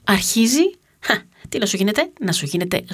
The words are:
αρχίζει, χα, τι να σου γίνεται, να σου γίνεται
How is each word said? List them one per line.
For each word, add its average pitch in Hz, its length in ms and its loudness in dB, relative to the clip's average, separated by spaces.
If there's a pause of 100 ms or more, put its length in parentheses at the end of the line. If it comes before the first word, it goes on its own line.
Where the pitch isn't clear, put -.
αρχίζει, 226 580 2 (380)
χα, - 140 0 (340)
τι - 100 -6
να 214 80 -2
σου 202 100 -2
γίνεται, 214 440 0
να 185 120 -2
σου 151 140 -4
γίνεται 175 480 -2